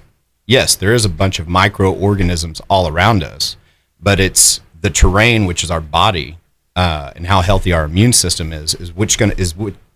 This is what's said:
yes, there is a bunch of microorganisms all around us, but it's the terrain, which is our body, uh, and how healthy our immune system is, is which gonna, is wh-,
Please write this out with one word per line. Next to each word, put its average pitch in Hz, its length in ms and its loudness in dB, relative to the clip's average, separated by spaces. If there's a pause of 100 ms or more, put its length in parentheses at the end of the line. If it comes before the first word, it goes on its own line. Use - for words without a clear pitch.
(460)
yes, - 300 2
there 98 180 2
is 117 120 2
a 101 40 0
bunch 92 300 -2
of 80 80 -10
microorganisms 92 1200 0
all 95 180 2
around 90 360 2
us, - 320 -8 (440)
but 101 200 2
it's - 400 0 (220)
the 104 80 0
terrain, 107 560 4
which 90 180 -4
is 82 80 -6
our 82 100 -4
body, 80 560 -2 (380)
uh, 80 400 -4
and 85 100 -12
how 95 160 2
healthy 92 300 0
our 80 140 0
immune 98 280 4
system 87 380 -2
is, 78 240 -8
is 85 180 -14
which 101 240 -2
gonna, 107 200 0
is 90 160 -4
wh-, 98 200 -8 (220)